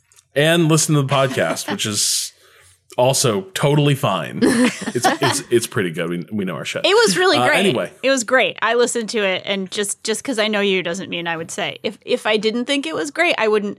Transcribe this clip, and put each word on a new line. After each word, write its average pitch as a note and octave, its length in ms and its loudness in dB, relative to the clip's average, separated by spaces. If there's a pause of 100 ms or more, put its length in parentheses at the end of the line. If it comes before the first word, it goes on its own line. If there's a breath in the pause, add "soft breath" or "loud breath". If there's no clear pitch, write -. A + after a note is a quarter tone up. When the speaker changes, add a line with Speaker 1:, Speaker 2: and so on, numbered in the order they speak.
(340)
Speaker 1:
And D#3+ 340 4
listen D#3 280 4
to C#3+ 60 4
the C3 60 -2
podcast, B2+ 600 0
which G3 160 -4
is - 460 -2 (640 soft breath)
also B2 440 2 (120)
totally D3 400 2
fine. E2+ 480 -2
It's, B3 640 2
it's, - 440 0
it's A#2 180 2
pretty F#2 240 -2
good. E2 180 -4
We, F2 220 -6
we G#2 120 -2
know F2 120 -4
our C2 80 -8
shit. - 200 -4
Speaker 2:
It F#4 100 2
was G#4+ 220 4
really F4+ 220 2
Speaker 1:
Uh, - 80 2
Speaker 2:
great. - 120 4
Speaker 1:
anyway. A#2+ 340 0 (100)
Speaker 2:
It B3+ 80 2
was C4+ 140 0
great. A3+ 360 0
I A3+ 140 0
listened A#3+ 360 0
to A3+ 100 -2
it, F#3+ 260 0
and F#3+ 240 -4
just, - 340 -6
just A3 200 -4
'cause B3 140 -4
I G#3+ 100 0
know G#3 120 0
you F#3+ 220 2
doesn't F3 260 -6
mean E3+ 200 -6
I E3 80 -4
would E3+ 140 -8
say. E3+ 320 -6
If, A3 220 -6
if A3+ 220 -2
I A3 100 2
didn't A3 300 -2
think C#4+ 200 -2
it D#4+ 80 -6
was D4+ 180 -4
great, E4+ 260 0
I A3 100 2
wouldn't, G#3 300 0